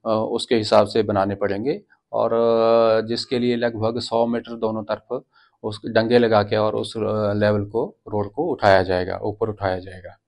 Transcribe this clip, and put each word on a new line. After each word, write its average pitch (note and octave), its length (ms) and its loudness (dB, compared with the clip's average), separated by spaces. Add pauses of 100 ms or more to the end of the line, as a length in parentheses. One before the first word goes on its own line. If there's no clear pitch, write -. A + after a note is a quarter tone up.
अ, A2 260 -2
उसके A#2 240 -2
हिसाब G#2+ 320 4
से A2 160 0
बनाने G2+ 320 0
पड़ेंगे G#2 460 -4 (320)
और, A2+ 200 0
अ, A2+ 760 4
जिसके A#2 320 -4
लिए A#2+ 160 0
लगभग A#2 440 -2
सौ A#2 280 0
मीटर A#2 280 -6
दोनों A2 280 -4
तरफ G#2+ 400 -8 (400)
उस G#2+ 220 -8
डंगे A2+ 320 2
लगा A2 260 4
के G#2+ 140 -2
और G#2+ 180 0
उस, A2 220 -6
अ, G#2+ 360 -2
लेवल G#2 320 2
को, A#2 320 -6 (100)
रोड G#2 240 -4
को D3+ 200 -6
उठाया F#2+ 320 6
जाएगा, F#2 400 -2
ऊपर G#2 260 -4
उठाया G2 300 -4
जाएगा। F#2 380 -16 (100)